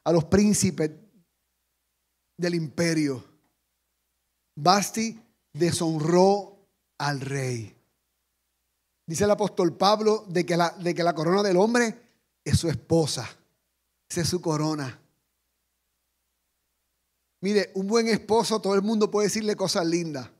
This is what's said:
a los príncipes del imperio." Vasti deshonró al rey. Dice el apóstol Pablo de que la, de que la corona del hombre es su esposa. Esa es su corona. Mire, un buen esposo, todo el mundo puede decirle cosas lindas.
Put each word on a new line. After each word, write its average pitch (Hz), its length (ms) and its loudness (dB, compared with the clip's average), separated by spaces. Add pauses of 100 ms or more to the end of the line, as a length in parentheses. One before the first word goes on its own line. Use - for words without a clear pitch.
a 156 80 0
los 165 140 4
príncipes 190 640 2 (1500)
del 170 180 -2
imperio." 156 680 -2 (1300)
Vasti 202 640 0 (320)
deshonró 170 1160 0 (320)
al 143 200 -4
rey. 127 560 -8 (1300)
Dice 165 200 -2
el 208 60 6
apóstol 196 440 0
Pablo 214 540 2
de 170 160 0
que 175 100 -2
la, 170 160 2
de 175 240 -4
que 170 80 -2
la 170 100 2
corona 175 300 0
del 190 140 2
hombre 226 420 2 (440)
es 143 140 2
su 165 120 -2
esposa. 139 580 -2 (840)
Esa 175 120 -4
es 156 80 -2
su 180 120 -4
corona. 151 580 -4 (2500)
Mire, 196 340 0
un 190 120 -4
buen 226 200 2
esposo, 220 540 0
todo 196 140 0
el 196 60 2
mundo 208 300 0
puede 208 160 0
decirle 208 280 -2
cosas 190 300 -2
lindas. 160 440 -4 (100)